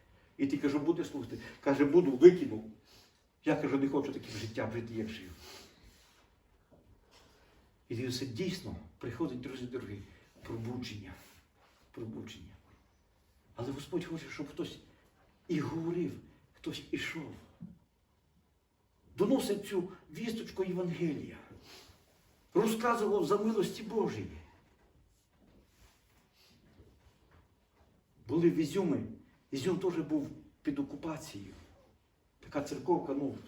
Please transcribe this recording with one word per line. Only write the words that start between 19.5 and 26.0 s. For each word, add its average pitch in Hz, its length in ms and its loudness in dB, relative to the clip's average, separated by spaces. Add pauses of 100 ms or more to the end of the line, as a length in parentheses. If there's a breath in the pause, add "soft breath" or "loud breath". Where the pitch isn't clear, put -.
цю 185 240 -2 (200 loud breath)
вісточку 220 520 -4
Євангелія. 170 720 -2 (1160 loud breath)
Розказував 208 720 4
за 196 120 4
милості 214 460 0
Божої. 135 440 -2 (4000)